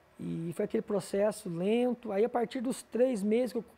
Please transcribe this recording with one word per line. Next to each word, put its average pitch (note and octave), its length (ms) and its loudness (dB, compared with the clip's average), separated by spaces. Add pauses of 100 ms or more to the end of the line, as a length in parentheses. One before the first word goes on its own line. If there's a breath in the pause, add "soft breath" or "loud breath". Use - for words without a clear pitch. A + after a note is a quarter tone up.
(180)
e E3+ 360 -4
foi G#3 100 -2
aquele G#3+ 180 0
processo G3+ 680 0
lento. A3+ 600 0
Aí G3 140 2
a A#3+ 40 2
partir A#3+ 340 -2
dos A#3+ 220 -4
três A#3 380 2
meses A3 300 2
que A#3+ 60 -4
eu, G#3+ 60 -4 (140)